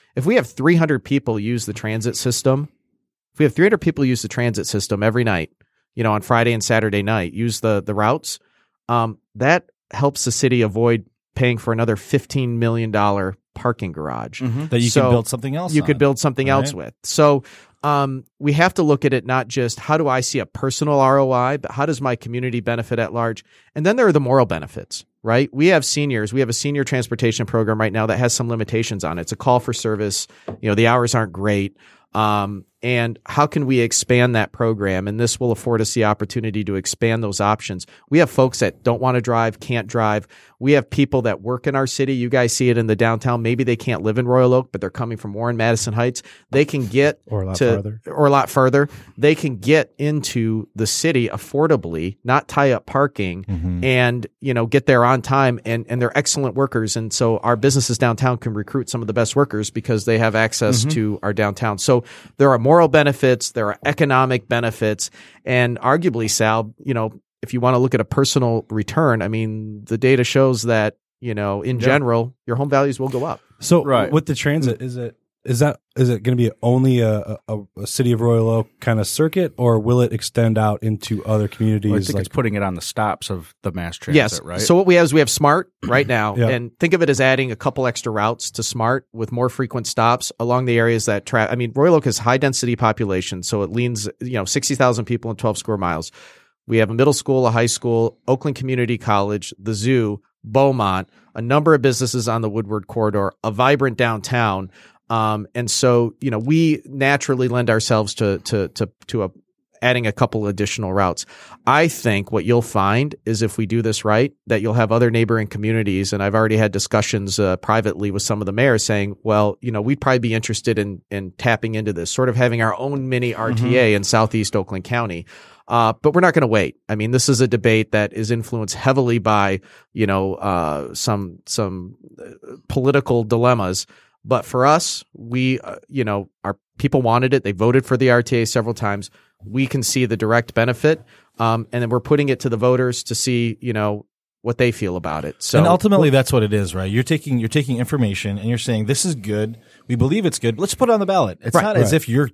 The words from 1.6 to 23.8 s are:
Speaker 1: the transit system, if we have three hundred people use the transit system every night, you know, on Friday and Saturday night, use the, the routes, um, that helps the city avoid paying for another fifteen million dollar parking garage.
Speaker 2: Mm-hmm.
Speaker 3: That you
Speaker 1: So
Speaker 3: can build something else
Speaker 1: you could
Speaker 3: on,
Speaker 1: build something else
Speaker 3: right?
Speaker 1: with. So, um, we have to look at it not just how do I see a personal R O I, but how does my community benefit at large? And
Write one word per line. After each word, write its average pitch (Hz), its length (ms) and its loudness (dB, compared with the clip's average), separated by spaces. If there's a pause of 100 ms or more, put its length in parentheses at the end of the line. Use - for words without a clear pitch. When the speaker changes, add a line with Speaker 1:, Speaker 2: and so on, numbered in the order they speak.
Speaker 1:
the 104 80 -8
transit 110 420 -6
system, 135 540 -2 (640)
if - 60 -20
we 151 40 4
have 135 100 2
three 165 120 2
hundred 208 140 2
people 147 260 0
use 127 160 0
the 104 80 -8
transit 113 360 -2
system 101 380 -2
every 113 220 0
night, 90 240 -2 (440)
you 117 100 -6
know, 107 100 2
on 104 80 0
Friday 117 320 2
and 110 100 -4
Saturday 107 400 0
night, 101 300 -2
use 113 260 -4
the, 104 260 0
the 104 80 -4
routes, 107 460 -2 (480)
um, 117 300 -2 (180)
that 143 300 2 (260)
helps 139 320 -2
the 123 80 -2
city 123 300 0
avoid 110 440 0 (300)
paying 123 220 0
for 113 160 -4
another 110 240 0
fifteen 127 640 -4
million 113 320 0
dollar 101 440 0 (200)
parking 110 360 -4
garage. 71 500 -10
Speaker 2:
Mm-hmm. 131 260 -4
Speaker 3:
That 127 120 0
you 120 100 2
Speaker 1:
So 139 120 4
Speaker 3:
can 127 100 4
build 117 160 2
something 131 300 -6
else 175 180 -4
Speaker 1:
you 147 80 4
could 139 140 0
Speaker 3:
on, - 20 -10
Speaker 1:
build 139 200 4
something 135 280 0
else 135 260 2
Speaker 3:
right? 82 120 -10
Speaker 1:
with. - 80 -14 (100)
So, 147 400 4 (400)
um, 139 400 -2 (160)
we 147 140 0
have 170 220 4
to 180 80 2
look 147 220 2
at 135 80 2
it 127 120 -2
not 127 240 -2
just 120 300 -4
how 156 180 0
do 156 100 0
I 131 140 0
see 127 180 -4
a 104 60 -4
personal 139 560 -2
R 135 180 6
O 131 140 2
I, 127 240 0
but - 140 -10
how 139 140 -2
does 147 140 -2
my 127 160 -2
community 120 460 -6
benefit 117 380 -4
at 95 140 -4
large? 117 300 -2 (320)
And 151 100 -2